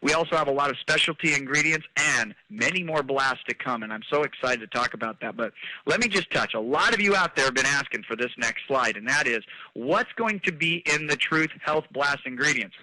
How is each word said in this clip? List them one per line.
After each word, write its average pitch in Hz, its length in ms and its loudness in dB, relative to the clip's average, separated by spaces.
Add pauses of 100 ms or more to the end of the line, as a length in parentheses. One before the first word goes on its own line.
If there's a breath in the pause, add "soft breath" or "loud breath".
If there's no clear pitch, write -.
We 143 120 2
also 165 240 2
have 151 100 4
a 139 40 0
lot 139 180 4
of 123 80 -2
specialty 156 560 0
ingredients 151 520 0 (120)
and 131 360 2 (160)
many 135 340 -2
more 156 200 0
blasts 135 460 0
to 120 40 -2
come, 120 300 -4
and 107 80 -8
I'm 110 180 -8
so 147 140 2
excited 127 380 -2
to 110 60 -12
talk 123 260 -2
about 113 280 -6
that. 110 140 -6
But 113 160 -4 (340 loud breath)
let 170 140 2
me 240 80 0
just 196 240 0
touch. 120 220 0
A 113 60 -2
lot 151 340 2
of 208 80 2
you 196 140 4
out 180 200 2
there 139 100 4
have 135 80 2
been 131 120 2
asking 139 420 0
for 113 80 -4
this 120 220 -2
next 113 300 -2
slide, 123 280 2
and 104 120 -10
that 139 200 2
is, 117 120 2 (340 loud breath)
what's 160 400 0
going 214 320 -2
to 190 80 0
be 165 320 0
in 151 220 0
the 147 100 2
Truth 156 320 2 (120)
Health 151 300 0
Blast 139 340 0
ingredients? 127 560 0